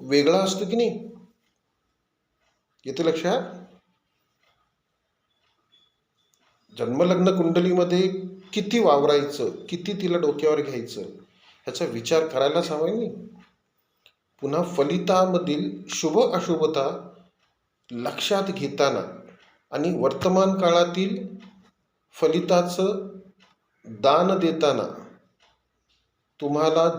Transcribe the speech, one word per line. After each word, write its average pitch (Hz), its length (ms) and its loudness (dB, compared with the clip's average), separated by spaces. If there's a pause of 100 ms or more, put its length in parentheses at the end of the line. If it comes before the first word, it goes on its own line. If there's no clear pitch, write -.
वेगळा 143 300 4
असतो 190 260 -2
की 196 120 -4
नाही? 233 340 -2 (1800)
येते 135 200 -4
लक्षात? 175 340 0 (3250)
जन्मलग्न 175 600 2
कुंडलीमध्ये 180 720 2 (440)
किती 214 260 -2
वावरायचं, 143 720 2 (180)
किती 180 240 -8 (100)
तिला 175 160 0
डोक्यावर 151 420 0
घ्यायचं, 127 400 -8
ह्याचा - 840 -12
विचार 156 420 0
करायलाच 151 440 0
हवा 160 200 -2
नाही. 220 200 -4 (1300)
पुन्हा 143 200 -2
फलितामधील 175 1300 0
शुभ 160 300 0 (160)
अशुभता 156 520 0 (1040)
लक्षात 135 520 -4
घेताना 139 580 -2 (720)
आणि 147 260 -2
वर्तमान 190 560 2
काळातील 175 720 0 (880)
फलिताचं 175 920 0 (760)
दान 147 540 2
देताना 156 480 0 (1500)
तुम्हाला 160 480 2 (100)